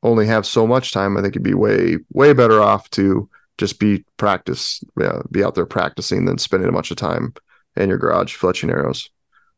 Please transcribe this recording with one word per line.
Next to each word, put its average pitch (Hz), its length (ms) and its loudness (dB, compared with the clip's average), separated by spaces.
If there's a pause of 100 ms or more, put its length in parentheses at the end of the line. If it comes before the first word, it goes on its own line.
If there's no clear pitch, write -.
only 113 240 2
have 110 200 0
so 113 200 2
much 127 260 0
time, 98 260 -2
I 101 40 -2
think 98 140 -4
you'd - 80 -6
be 98 100 0
way, 92 440 0 (160)
way 143 200 6
better 113 280 6
off 104 300 2
to 98 380 0 (280)
just - 220 -4
be 104 260 0 (120)
practice, - 680 -2 (180)
uh, - 200 -2 (100)
be 98 120 0
out 98 120 -2
there 87 100 0
practicing - 600 -4
than 87 120 -2
spending 92 320 -2
a - 20 -2
bunch 87 200 -4
of 85 60 -8
time 82 360 -4 (420)
in 98 140 0
your 92 80 0
garage 85 380 -2
fletching 90 340 -2
arrows. - 400 -4 (480)